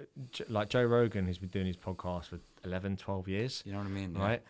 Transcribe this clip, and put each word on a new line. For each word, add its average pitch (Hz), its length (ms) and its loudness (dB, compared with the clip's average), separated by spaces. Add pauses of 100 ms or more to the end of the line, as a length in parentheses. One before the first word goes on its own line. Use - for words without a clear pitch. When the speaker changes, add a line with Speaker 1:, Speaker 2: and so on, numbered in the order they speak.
(320)
Speaker 1:
J-, - 180 -6
like 104 200 2
Joe 123 140 6
Rogan, 117 420 6
he's 90 140 0
been 95 100 -6
doing 95 160 0
his 90 120 0
podcast 90 480 -4
for 87 140 -10 (240)
eleven, 92 320 -2
twelve 95 320 -4
years. 107 380 -2
Speaker 2:
You 101 60 -8
know 101 80 -4
what 101 80 -4
I - 20 -4
mean? 98 260 -2
Yeah. 98 60 0
Speaker 1:
Right? 110 280 2